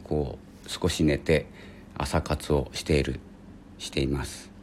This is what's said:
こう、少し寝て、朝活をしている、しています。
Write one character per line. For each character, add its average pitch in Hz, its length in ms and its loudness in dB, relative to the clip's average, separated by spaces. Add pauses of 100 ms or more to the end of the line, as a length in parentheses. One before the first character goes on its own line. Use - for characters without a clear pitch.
こ 76 340 -2 (280)
う、 - 40 -16
少 - 200 0
し - 140 2
寝 71 140 6
て、 76 300 4 (500)
朝 76 240 2
活 78 320 0
を 69 200 2
し - 100 -6
て 76 160 4
い 67 40 4
る、 65 160 -2 (600)
し - 100 -10
て - 100 -2
い 67 80 2
ま 69 180 0
す。 - 220 -12 (160)